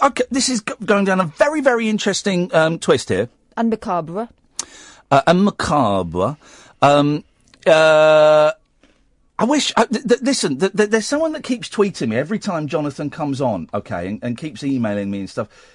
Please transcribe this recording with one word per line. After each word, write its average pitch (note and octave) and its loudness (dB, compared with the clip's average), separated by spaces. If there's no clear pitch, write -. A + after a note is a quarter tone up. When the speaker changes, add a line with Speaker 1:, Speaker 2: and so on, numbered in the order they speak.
Speaker 1:
okay, C4 0
this B3+ -2
is B3 -4
g-, - -10
going G3+ 2
down F#3+ 0
a F#3 2
very, D4 -2
very A#3 0
interesting, F#3+ -2
um, D#3+ 2
twist - 0
here. G2+ 0
Speaker 2:
And A3+ 0
macabre. G3 -6
Speaker 1:
Uh, C#3 6
and F3+ 4
macabre. G2+ -2
Um, D3 4
uh, D#3 6
I G3+ 0
wish, C#4 0
uh, A3+ 4
th-, - -6
th-, A#3 2
listen, G#3 -2
th-, F#3+ -2
th-, G#3 0
there's A3 -2
someone D#4 -2
that D#4 -10
keeps A#3 -6
tweeting G3 -2
me A2 -2
every D#3 -4
time D#3+ -6
Jonathan D3 -6
comes C#3+ -6
on, G2+ -4
okay, F#2 -8
and, G#2 -8
and A#2+ -6
keeps C#3+ -12
emailing G#2+ -4
me G2+ -6
and F#2+ -10
stuff. A2 -8